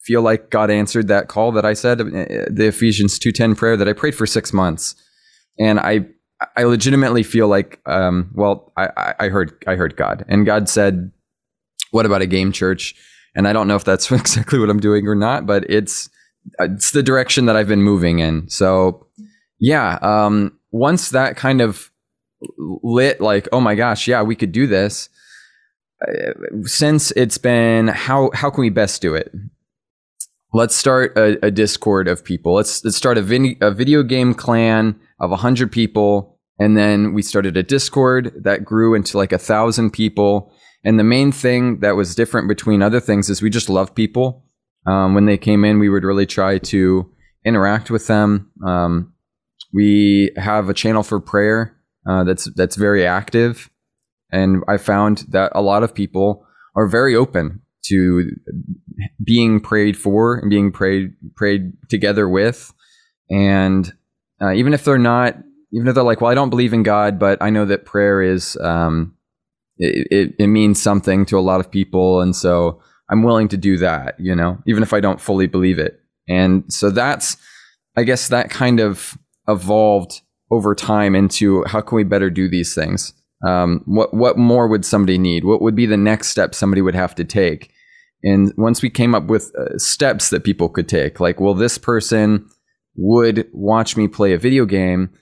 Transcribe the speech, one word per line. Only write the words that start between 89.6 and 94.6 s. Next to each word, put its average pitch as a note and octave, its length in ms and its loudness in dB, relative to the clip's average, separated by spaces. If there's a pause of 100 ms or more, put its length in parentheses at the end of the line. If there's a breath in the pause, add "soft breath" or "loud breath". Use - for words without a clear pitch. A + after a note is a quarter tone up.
steps - 520 -2
that D#2 140 -2
people F2 240 0
could - 200 -4
take, D2+ 320 -2
like, F2 200 0
well, G2 140 2
this A2+ 240 -2
person G#2+ 720 0 (480)
would A2+ 560 2
watch G#2+ 440 -2
me G#2 120 2
play G2+ 240 0
a F2 60 2
video B2+ 260 2